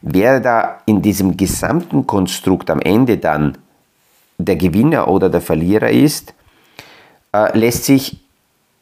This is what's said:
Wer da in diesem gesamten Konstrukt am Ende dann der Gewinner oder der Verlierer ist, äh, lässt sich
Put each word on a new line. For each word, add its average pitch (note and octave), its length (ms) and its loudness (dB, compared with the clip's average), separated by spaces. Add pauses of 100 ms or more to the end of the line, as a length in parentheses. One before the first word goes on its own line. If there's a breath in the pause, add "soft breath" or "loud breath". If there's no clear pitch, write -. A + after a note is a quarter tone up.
Wer A2 380 2
da A2+ 440 -2
in G#2 160 2
diesem F#2+ 360 0
gesamten C3 680 -2
Konstrukt F#2 640 -2
am D2+ 120 -2
Ende A2 360 2
dann D2+ 400 -2 (800)
der F2 200 -2
Gewinner G#2 500 0
oder F#2+ 220 2
der F2 120 0
Verlierer F#2 480 0
ist, C3 440 0 (1000 soft breath)
äh, G#2+ 260 2
lässt A#2 280 0
sich C3+ 340 0 (640)